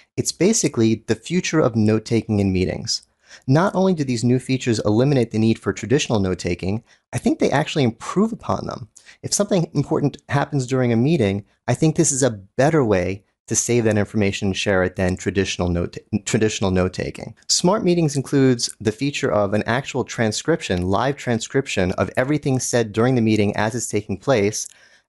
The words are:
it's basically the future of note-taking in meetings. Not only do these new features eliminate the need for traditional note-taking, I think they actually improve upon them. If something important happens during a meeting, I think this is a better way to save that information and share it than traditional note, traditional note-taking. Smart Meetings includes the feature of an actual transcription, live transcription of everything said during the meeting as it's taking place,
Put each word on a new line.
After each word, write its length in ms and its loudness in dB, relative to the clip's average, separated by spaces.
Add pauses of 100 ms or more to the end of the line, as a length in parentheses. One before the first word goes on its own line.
(180)
it's 140 -4
basically 760 2
the 80 0
future 440 -2
of 160 2
note-taking 640 0
in 120 2
meetings. 520 -2 (440)
Not 280 2
only 180 2
do 100 -2
these 200 -2
new 160 2
features 400 -2
eliminate 520 2
the 80 0
need 180 4
for 140 -2
traditional 480 0
note-taking, 640 -2 (300)
I 40 -6
think 220 -2
they 120 2
actually 320 0
improve 500 -2
upon 340 -6
them. 220 -10 (320)
If 120 -6
something 400 0
important 440 0 (100)
happens 400 -2
during 240 0
a 60 2
meeting, 480 2 (220)
I 80 0
think 200 2
this 160 2
is 120 0
a 80 2
better 520 0
way 400 0 (240)
to 80 -4
save 300 2
that 120 4
information 520 0
and 80 -2
share 260 2
it 120 -2
than 220 0
traditional 520 -2
note, 280 -2 (280)
traditional 460 0
note-taking. 640 -4 (120)
Smart 360 0
Meetings 320 2
includes 640 2
the 120 0
feature 400 -4
of 220 2
an 100 0
actual 400 -2
transcription, 840 -2
live 260 0
transcription 800 -2
of 240 0
everything 420 0
said 320 -2
during 240 2
the 60 2
meeting 340 2
as 200 -2
it's 120 -6
taking 300 -4
place, 500 0 (420)